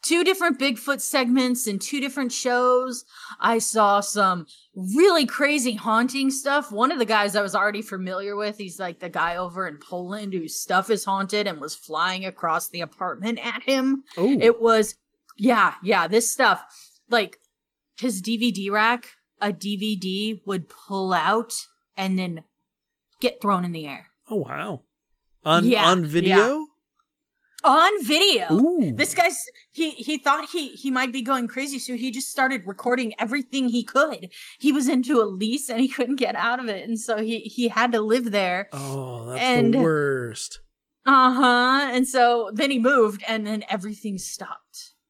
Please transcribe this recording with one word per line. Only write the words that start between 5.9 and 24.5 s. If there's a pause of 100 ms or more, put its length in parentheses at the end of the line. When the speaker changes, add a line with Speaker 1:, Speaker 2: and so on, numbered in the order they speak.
Speaker 1:
stuff.
One
of
the
guys
I
was
already
familiar
with,
he's,
like,
the
guy
over
in
Poland
whose
stuff
is
haunted
and
was
flying
across
the
apartment
at
him. (160)
Speaker 2:
Ooh.
Speaker 1:
It
was, (420)
yeah,
yeah,
this
stuff, (460)
like, (580)
his
D
V
D
rack, (340)
a
D
V
D
would
pull
out (420)
and
then (760)
get
thrown
in
the
air. (200)
Speaker 2:
Oh,
wow. (640)